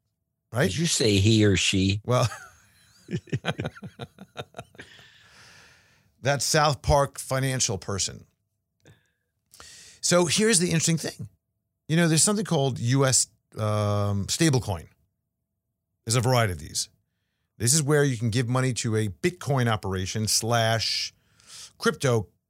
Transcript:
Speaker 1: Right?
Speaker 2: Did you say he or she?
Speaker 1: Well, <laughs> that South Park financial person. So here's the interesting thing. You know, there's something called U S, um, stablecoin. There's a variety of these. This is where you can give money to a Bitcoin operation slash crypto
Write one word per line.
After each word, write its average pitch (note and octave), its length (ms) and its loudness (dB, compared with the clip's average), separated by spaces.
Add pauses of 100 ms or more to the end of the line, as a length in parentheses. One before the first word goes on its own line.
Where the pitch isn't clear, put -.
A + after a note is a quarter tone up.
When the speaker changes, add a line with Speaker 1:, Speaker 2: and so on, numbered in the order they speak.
(520)
Speaker 1:
Right? C3 180 0
Speaker 2:
Did F#2+ 80 -6
you E3+ 100 0
say G#2+ 300 2
he G#2+ 280 6
or G2 100 6
she? F#2+ 500 0
Speaker 1:
Well, B2 220 2 (800)
<laughs> - 400 -8 (2750)
that C3+ 200 0
South D3+ 400 2
Park C#3+ 380 2
financial C3 580 -2
person. F2 480 -6 (1800)
So F3 240 4
here's G#3+ 340 2
the F3+ 80 0
interesting E3 300 0
thing. - 300 -10 (600)
You D#3 100 2
know, E3+ 100 4
there's D#3 160 4
something G#3 220 0
called C#3 340 0
U C3 260 2
S, - 220 2 (300)
um, G#2 680 -2
stablecoin. A#2+ 600 0 (1160)
There's A2+ 100 -2
a B2 60 2
variety A#2 320 2
of D2+ 60 -10
these. - 300 -8 (680)
This A#2+ 160 0
is D#3+ 80 2
where D3 220 2
you C3 140 -2
can A#2 120 -2
give A#2+ 180 -2
money B2+ 260 0
to A2 220 -4
a A2 140 -2
Bitcoin C3+ 600 -2
operation G#2 580 -4
slash A2+ 840 0 (640)
crypto B2 500 0 (220)